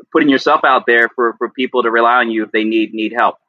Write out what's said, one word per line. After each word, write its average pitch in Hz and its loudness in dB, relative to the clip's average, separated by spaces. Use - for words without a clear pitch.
putting 147 2
yourself 147 2
out 131 2
there 117 2
for, 117 -2
for 117 -4
people 127 -4
to 113 0
rely 117 2
on 117 0
you 110 -4
if - -14
they 110 -2
need, 110 -2
need 107 -6
help. 113 0